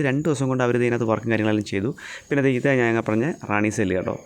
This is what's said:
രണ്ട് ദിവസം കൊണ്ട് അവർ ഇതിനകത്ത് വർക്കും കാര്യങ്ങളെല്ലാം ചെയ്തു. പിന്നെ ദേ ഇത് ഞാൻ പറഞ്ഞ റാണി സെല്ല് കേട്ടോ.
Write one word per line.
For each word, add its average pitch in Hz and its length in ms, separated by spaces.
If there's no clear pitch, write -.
രണ്ട് 139 180
ദിവസം 135 240
കൊണ്ട് 127 160
അവർ 123 140
ഇതിനകത്ത് 120 300
വർക്കും 110 220
കാര്യങ്ങളെല്ലാം 107 400
ചെയ്തു. 101 180
പിന്നെ 139 180
ദേ 135 120
ഇത് 131 100
ഞാൻ 117 260
പറഞ്ഞ 113 180
റാണി 104 280
സെല്ല് 92 200
കേട്ടോ. - 160